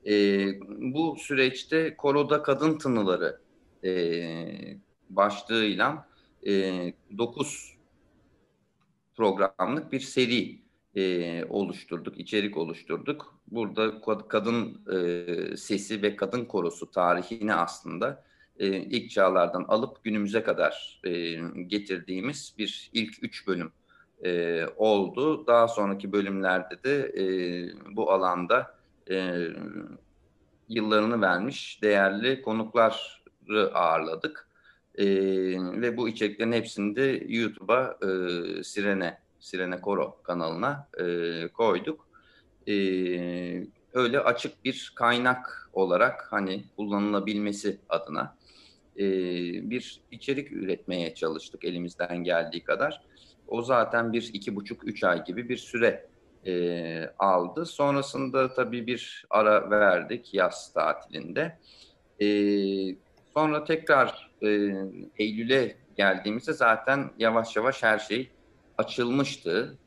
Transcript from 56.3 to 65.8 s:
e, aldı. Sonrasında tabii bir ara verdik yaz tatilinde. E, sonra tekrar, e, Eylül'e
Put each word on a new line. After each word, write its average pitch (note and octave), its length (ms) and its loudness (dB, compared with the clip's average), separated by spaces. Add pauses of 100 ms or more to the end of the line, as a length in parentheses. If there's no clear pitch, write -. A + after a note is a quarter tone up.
e, E2+ 720 -4
aldı. F#2+ 480 2
Sonrasında C3+ 880 0
tabii A#2+ 320 -2
bir - 440 -6
ara G#2+ 400 4
verdik G2+ 640 2
yaz F2+ 380 0
tatilinde. D#2+ 880 -2 (600)
E, G#2 60 4 (1080)
sonra D3+ 300 2
tekrar, D3+ 680 2 (120)
e, G#2+ 60 2 (720)
Eylül'e A2+ 580 2 (200)